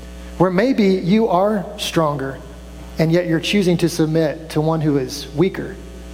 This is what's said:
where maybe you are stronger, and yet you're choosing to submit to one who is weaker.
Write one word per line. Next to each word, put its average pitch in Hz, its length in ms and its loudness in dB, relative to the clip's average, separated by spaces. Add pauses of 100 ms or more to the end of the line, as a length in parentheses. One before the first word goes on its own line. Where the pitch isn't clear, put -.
(380)
where 180 120 4
maybe 214 360 4
you 190 420 4
are 190 380 2 (120)
stronger, 143 600 -2 (600)
and 160 140 4
yet 175 140 4
you're 170 120 2
choosing 180 400 2
to 170 120 2
submit 156 600 0
to 156 120 0
one 160 180 0
who 147 160 2
is 127 380 -4
weaker. 185 420 -2 (380)